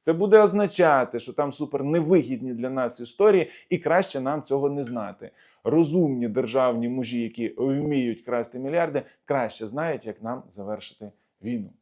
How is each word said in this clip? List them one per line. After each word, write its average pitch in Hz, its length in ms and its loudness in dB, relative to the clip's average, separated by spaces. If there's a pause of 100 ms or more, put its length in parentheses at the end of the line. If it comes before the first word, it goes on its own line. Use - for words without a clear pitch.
це 165 120 2
буде 196 260 8
означати, 175 800 4
що 120 140 -12
там 143 200 -2
супер 143 300 -4
невигідні 139 680 0
для 117 160 -6
нас 127 300 -4
історії, 190 500 2 (200)
і 175 80 0
краще 165 420 0
нам 139 240 -4
цього 139 260 0
не 143 140 -6
знати. 113 480 -10 (320)
Розумні 147 640 2
державні 120 640 0
мужі, 123 320 -4
які 117 360 -6
вміють 135 640 -2
красти 120 380 -6
мільярди, 143 440 -2 (220)
краще 117 420 -2
знають, 147 380 -6
як 107 180 -12
нам 120 280 -8
завершити 104 600 -12 (300)
війну. 123 280 -8 (120)